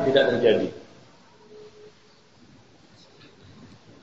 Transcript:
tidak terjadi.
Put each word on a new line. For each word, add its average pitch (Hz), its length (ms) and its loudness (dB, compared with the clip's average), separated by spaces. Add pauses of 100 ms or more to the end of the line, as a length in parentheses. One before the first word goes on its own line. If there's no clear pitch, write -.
tidak 135 240 2
terjadi. 107 360 0 (3250)